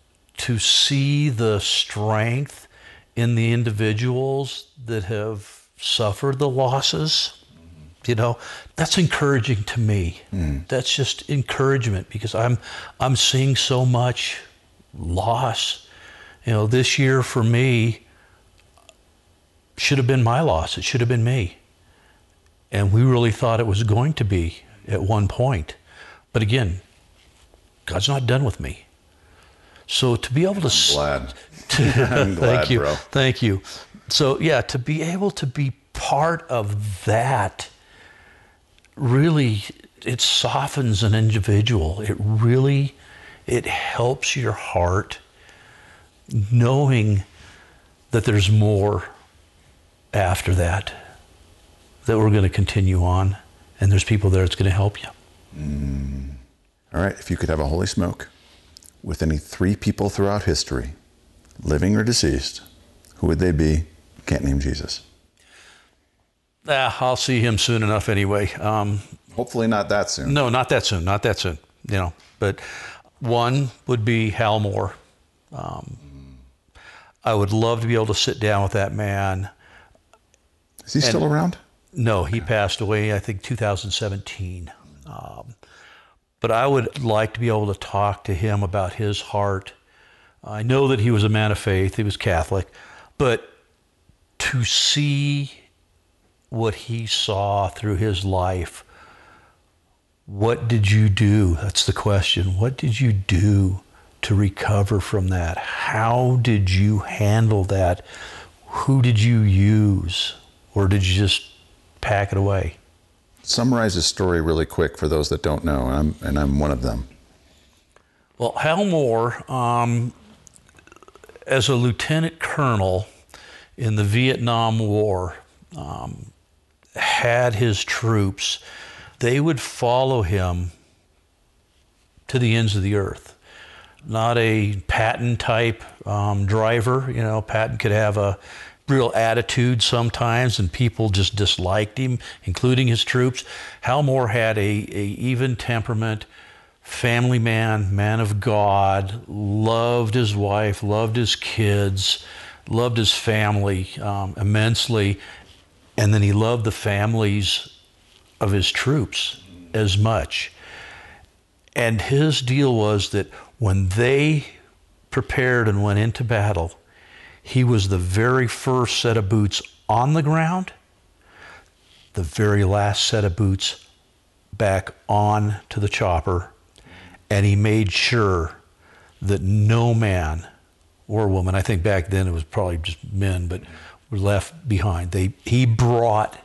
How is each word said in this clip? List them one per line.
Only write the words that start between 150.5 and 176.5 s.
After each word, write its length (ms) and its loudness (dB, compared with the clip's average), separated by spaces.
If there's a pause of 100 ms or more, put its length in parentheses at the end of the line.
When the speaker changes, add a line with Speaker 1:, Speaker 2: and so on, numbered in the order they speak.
Speaker 1:
loved 360 0
his 180 0
kids, 920 -2 (420)
loved 300 0
his 160 2
family, 760 0 (120)
um, 360 -4
immensely. 840 0 (800)
And 160 4
then 80 4
he 100 4
loved 320 2
the 80 0
families 960 0 (720)
of 140 2
his 180 2
troops 720 -2 (320)
as 240 0
much. 560 -2 (1200)
And 260 0
his 400 2
deal 320 2
was 360 2
that 200 -2 (300)
when 300 2
they 560 2 (640)
prepared 560 0
and 160 2
went 160 2
into 240 0
battle, 480 0 (720)
he 220 0
was 240 2
the 80 0
very 500 2
first 540 -2
set 160 2
of 100 0
boots 340 0 (280)
on 240 2
the 100 2
ground, 480 0 (1400)
the 100 -4
very 400 2
last 400 2
set 220 0
of 100 -2
boots 500 -2 (680)
back 400 0 (160)
on 460 2 (120)
to 140 -6
the 80 0
chopper, 640 -2 (800)